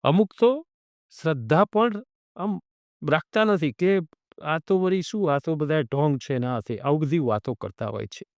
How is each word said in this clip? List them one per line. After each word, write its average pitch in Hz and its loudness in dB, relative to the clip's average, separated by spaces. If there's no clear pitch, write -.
અમુક 185 4
તો 262 2
શ્રદ્ધા 156 2
પણ 214 0
આમ 185 -6
રાખતા 160 0
નથી 165 2
કે 190 0
આ 151 -4
તો 190 0
વળી 185 0
શું, 170 -2
આ 143 0
તો 160 -2
બધા 151 0
ઢોંગ 143 0
છે 131 -4
ને 123 -2
આ 123 -4
છે, 110 -8
આવું 143 0
બધી 156 0
વાતો 117 0
કરતા 107 -8
હોય 107 -8
છે. - -18